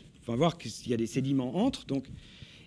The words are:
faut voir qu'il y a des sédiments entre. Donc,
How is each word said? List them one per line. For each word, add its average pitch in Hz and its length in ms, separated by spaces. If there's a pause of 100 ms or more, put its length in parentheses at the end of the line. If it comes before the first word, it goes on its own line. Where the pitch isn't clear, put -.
(220)
faut 117 120
voir 160 240
qu'il - 320
y - 20
a 120 40
des 113 100
sédiments 131 500
entre. 240 300
Donc, 139 180 (640)